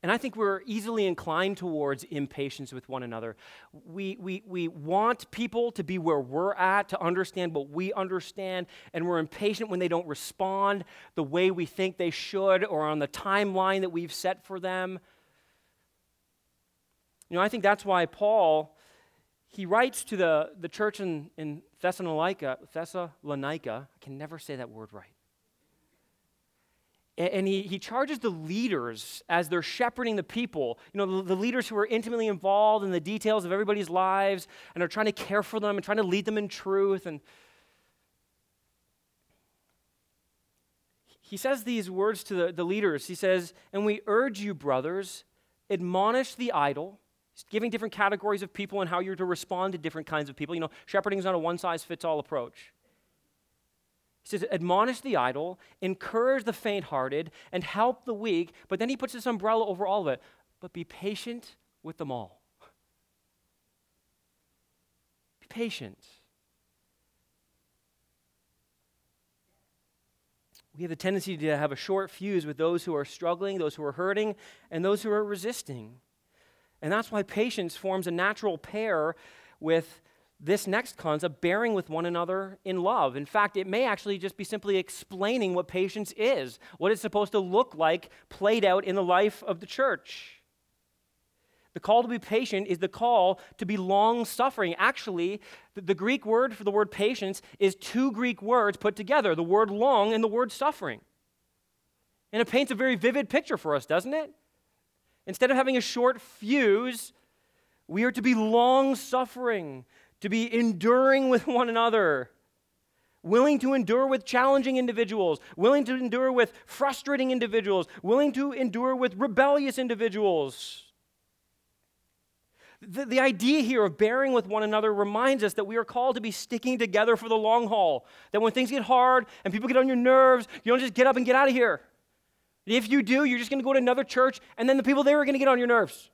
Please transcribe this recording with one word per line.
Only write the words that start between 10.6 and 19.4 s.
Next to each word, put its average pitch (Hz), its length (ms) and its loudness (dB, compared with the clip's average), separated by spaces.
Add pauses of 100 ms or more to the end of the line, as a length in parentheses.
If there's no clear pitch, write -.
the 165 80 -2
way 175 260 2
we 175 160 -4
think 190 300 -4
they 175 140 0
should 190 540 0
or 156 220 -2
on 151 140 0
the 139 80 -2
timeline 196 720 0
that 185 100 -2
we've 170 220 -6
set - 320 -4
for 190 160 -12
them. 185 400 -6 (2250)
You 170 80 -6
know, 180 60 2
I 208 60 2
think 214 160 -6
that's 202 200 2
why 180 220 2
Paul, 170 680 2 (720)